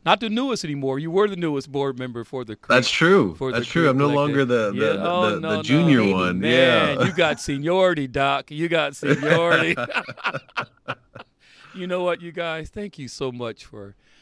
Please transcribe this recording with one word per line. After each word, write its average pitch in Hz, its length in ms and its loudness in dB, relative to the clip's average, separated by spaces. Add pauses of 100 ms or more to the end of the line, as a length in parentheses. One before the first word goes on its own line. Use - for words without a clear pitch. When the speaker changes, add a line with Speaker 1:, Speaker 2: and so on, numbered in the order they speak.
Speaker 1:
not 190 160 4
the - 80 -4
newest 240 360 -2
anymore. 139 340 -4
You 160 120 -6
were 196 180 4
the 196 80 -4
newest 147 360 -4
board 139 260 -2
member 120 260 -8
for 127 200 -8
the 110 120 -12
Creek, - 120 -20
Speaker 2:
That's 123 220 4
true. 160 460 4
Speaker 1:
for 131 160 -4
the 117 80 0
Speaker 2:
That's 120 100 -10
true. 165 180 2
I'm 131 80 4
Speaker 1:
Creek 143 120 4
Speaker 2:
no 143 60 2
longer 143 300 2
Speaker 1:
Collective. 113 300 0
Speaker 2:
the, 101 60 -4
the, - 60 2
Speaker 1:
Yeah. - 60 2 (100)
Speaker 2:
the, 170 80 0
Speaker 1:
Oh, 180 200 2
Speaker 2:
the, - 100 -4
Speaker 1:
no, - 100 -4
Speaker 2:
the - 60 0
Speaker 1:
no. - 60 -4
Speaker 2:
junior 139 380 4
Speaker 1:
Baby, 98 120 2
Speaker 2:
one. 90 280 0
Speaker 1:
man, 127 580 2
Speaker 2:
Yeah. - 80 2
Speaker 1:
you 190 60 -2
got 156 280 0
seniority, 156 680 0
Doc. 139 440 -2
You 156 180 -4
got 151 280 0
seniority. 165 840 2
Speaker 2:
<laughs> 117 60 -4 (1900)
Speaker 1:
You 180 120 -8
know 180 160 -2
what, 170 180 -2
you 170 80 -12
guys? 160 400 -8
Thank 208 300 -12
you 127 80 -10
so 131 240 -6
much 120 320 -10
for, 101 320 -18 (260)